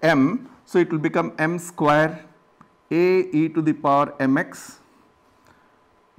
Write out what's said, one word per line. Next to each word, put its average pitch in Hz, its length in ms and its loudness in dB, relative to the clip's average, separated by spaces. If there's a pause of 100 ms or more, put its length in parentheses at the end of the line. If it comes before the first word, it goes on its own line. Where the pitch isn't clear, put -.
m, 156 480 0 (160)
so - 140 0
it 175 120 0
will 160 80 -2
become 165 380 -4
M 165 220 -2
square 156 680 0 (680)
a 180 280 4
e 160 300 0
to 160 120 -2
the 156 100 0
power 143 480 0
m 135 180 2
x - 420 -10 (1400)